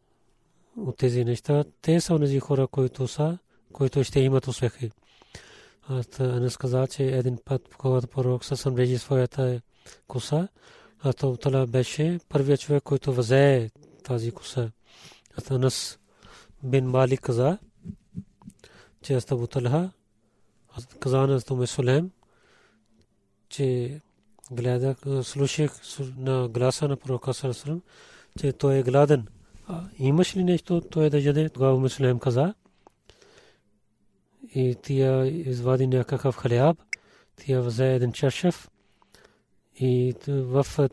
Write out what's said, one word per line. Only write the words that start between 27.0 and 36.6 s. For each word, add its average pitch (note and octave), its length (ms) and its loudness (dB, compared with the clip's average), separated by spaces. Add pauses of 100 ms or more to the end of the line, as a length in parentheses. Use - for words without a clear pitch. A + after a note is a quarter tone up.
саллаллаху B2+ 260 -6
алейхи - 0 -
ва - 60 -16
саллям, D#3+ 160 -6 (560)
че C#3 140 -2
той C#3 240 2
е C3+ 60 4
гладен. C3+ 440 4 (400)
А, F3 180 -8 (140)
имаш D3 380 2
ли F#3 80 0
нещо? F3 360 0 (100)
Той D3+ 200 2
да D3 100 2
яде. D3 280 2
Тогава C3 320 2
муслим B2+ 380 0
каза. C3+ 360 0 (2000)
И B2+ 280 0
тия C3 440 2
извади C3 600 0
някакъв B2+ 500 0
хляб, B2+ 420 2 (580)